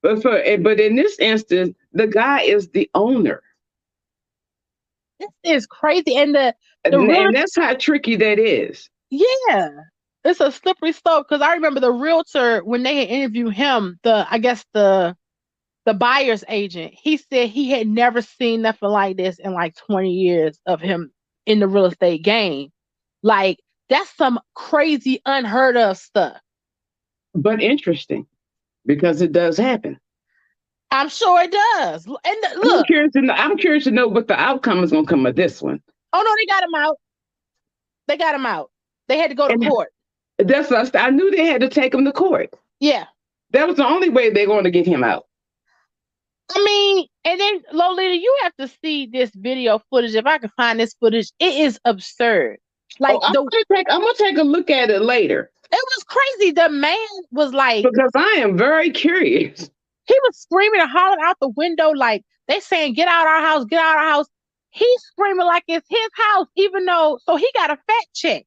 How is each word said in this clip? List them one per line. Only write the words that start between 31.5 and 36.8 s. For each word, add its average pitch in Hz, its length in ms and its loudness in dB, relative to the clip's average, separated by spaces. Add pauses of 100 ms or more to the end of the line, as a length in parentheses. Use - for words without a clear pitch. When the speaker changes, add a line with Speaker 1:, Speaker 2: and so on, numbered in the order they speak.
Speaker 2:
does. 320 560 -2
L-, 254 180 -14
and 403 180 -2
the, 370 60 -4
Speaker 1:
I'm 320 100 -10
Speaker 2:
look. 403 280 4
Speaker 1:
curious 302 260 2
to 269 100 2
know, 262 100 0
I'm 302 240 0
curious 302 280 0
to 262 60 0
know 240 160 2
what 220 200 -2
the 156 120 0
outcome 214 440 0
is 156 80 0
gonna 156 160 2
come 135 180 2
of 123 100 0
this 165 280 -2
one. - 180 -6 (320)
Speaker 2:
Oh, 370 80 2
no, 440 160 2
they 427 80 -2
got 381 180 0
him 330 120 -6
out. 302 220 -2 (1120)